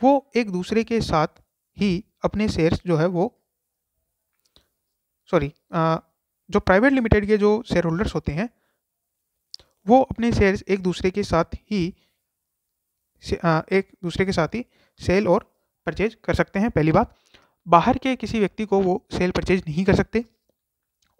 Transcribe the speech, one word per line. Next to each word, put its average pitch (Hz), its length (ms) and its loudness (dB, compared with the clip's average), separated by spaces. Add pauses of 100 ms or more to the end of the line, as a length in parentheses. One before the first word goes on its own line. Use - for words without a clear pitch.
वो 269 320 2
एक 226 160 -2
दूसरे 185 320 -2
के 220 180 -2
साथ 160 260 0 (520)
ही 190 260 -2 (180)
अपने 202 260 -2
शेयर्स 175 380 0
जो 165 100 0
है 160 100 0
वो, 185 260 -2 (2000)
सॉरी, 147 220 0 (180)
अ, 160 280 0 (500)
जो 190 100 0
प्राइवेट 214 340 4
लिमिटेड 220 320 2
के 214 120 2
जो 208 320 0
शेयरहोल्डर्स 170 460 -2
होते 151 160 -6
हैं 196 180 -4 (1400)
वो 247 140 6
अपने 233 300 -2
शेयर्स 202 360 2
एक 196 160 -2
दूसरे 185 280 -2
के 202 120 -4
साथ 165 220 0 (100)
ही 190 400 -6 (1300)
से-, - 220 -6
अ, 165 180 0 (100)
एक 196 180 0 (140)
दूसरे 180 220 -4
के 190 60 -2
साथ 165 160 0
ही 233 180 -10 (320)
सेल 190 300 0
और 185 280 0 (300)
परचेज 170 380 -4
कर 170 100 -2
सकते - 260 -2
हैं। 226 120 0
पहली 156 200 2
बात, 202 240 0 (520)
बाहर 170 300 4
के 262 180 -2
किसी 226 240 -6
व्यक्ति 208 260 -2
को 196 160 0
वो 185 300 -2
सेल 180 200 -2
परचेज 180 360 0
नहीं 160 180 -2
कर 190 100 6
सकते, 220 300 -2 (960)